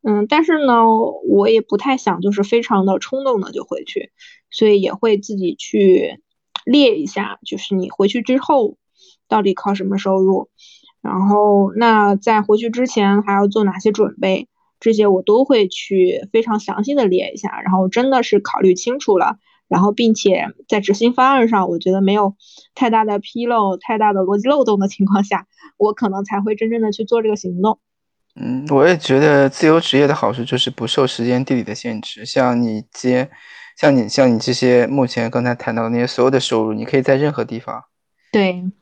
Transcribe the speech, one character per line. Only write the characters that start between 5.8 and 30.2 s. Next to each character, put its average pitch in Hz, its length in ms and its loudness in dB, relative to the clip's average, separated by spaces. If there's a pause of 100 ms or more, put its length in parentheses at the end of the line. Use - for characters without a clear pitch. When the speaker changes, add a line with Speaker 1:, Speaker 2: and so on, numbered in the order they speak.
Speaker 1:
列 254 320 4
一 190 80 -8
下， 202 400 -8
就 214 140 -10
是 - 160 -6
你 185 160 -2
回 196 180 0
去 233 140 -2
之 254 160 0
后 262 400 0 (500)
到 220 140 0
底 190 100 0
靠 202 220 -4
什 190 100 -6
么 196 140 -2
收 190 220 0
入， 190 280 0 (540)
然 190 260 -2
后 202 480 4
那 214 400 4
在 214 240 0
回 208 160 2
去 226 140 -2
之 240 160 -2
前 202 360 2
还 202 120 -2
要 202 120 2
做 208 180 0
哪 185 140 -2
些 208 140 0
准 214 260 0
备， 190 300 -2 (300)
这 226 160 2
些 208 120 4
我 185 140 4
都 220 240 2
会 226 240 2
去 190 640 -2
非 226 80 2
常 226 180 -2
详 208 240 -6
细 269 120 -4
的 269 100 2
列 185 300 0
一 - 20 -16
下， - 240 -10
然 185 120 -2
后 185 160 2
真 247 200 0
的 262 140 2
是 208 180 2
考 - 200 -6
虑 185 140 6
清 240 240 -6
楚 202 200 0
了， 170 180 0 (320)
然 180 140 0
后 208 100 2
并 226 220 2
且 190 320 0 (200)
在 214 140 0
执 196 140 -2
行 226 180 0
方 262 180 2
案 254 160 4
上， 202 220 0
我 175 100 -4
觉 185 140 -2
得 196 80 0
没 196 140 2
有 202 220 0 (380)
太 247 140 0
大 220 160 2
的 208 160 -2
纰 233 260 -8
漏、 208 300 0
太 220 220 -6
大 208 160 2
的 190 60 0
逻 196 200 0
辑 240 80 -2
漏 285 160 2
洞 214 140 2
的 196 100 0
情 196 160 -2
况 196 180 2
下， 196 240 -4 (300)
我 208 160 0
可 208 160 -4
能 196 160 -4
才 202 160 -6
会 214 160 -2
真 226 140 -2
正 233 100 -2
的 220 100 0
去 214 140 -6
做 226 160 0
这 220 80 -2
个 208 80 -2
行 180 240 -8
动。 214 180 0 (580)
Speaker 2:
嗯， 123 340 -8
我 143 160 4
也 180 100 4
觉 135 220 0
得 143 300 4
自 147 180 -2
由 160 140 6
职 131 180 0
业 143 80 4
的 139 80 2
好 110 180 -2